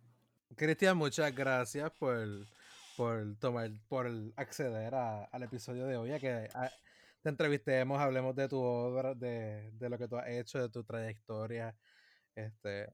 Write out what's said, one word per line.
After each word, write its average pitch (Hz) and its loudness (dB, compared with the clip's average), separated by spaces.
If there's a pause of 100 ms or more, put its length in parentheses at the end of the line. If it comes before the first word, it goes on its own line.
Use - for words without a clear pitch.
(560)
Cristian, 175 6
muchas 147 4
gracias 135 2
por, 127 2 (800)
por 113 0
tomar, 120 0 (200)
por 127 0 (280)
acceder 120 -2
a, 110 -2
al 127 -8
episodio 123 -6
de 131 -2
hoy, 117 -2
a 151 -2
que, 120 -2
a, 127 -2 (520)
te 156 0
entrevistemos, 139 4
hablemos 131 2
de 135 2
tu 135 0
obra, 123 2
de, 110 -4
de 120 -4
lo 120 -2
que 120 -4
tú 120 -4
has 123 -4
hecho, 120 -2
de 123 0
tu 117 -8
trayectoria. 113 -4 (580)
Este, 107 -6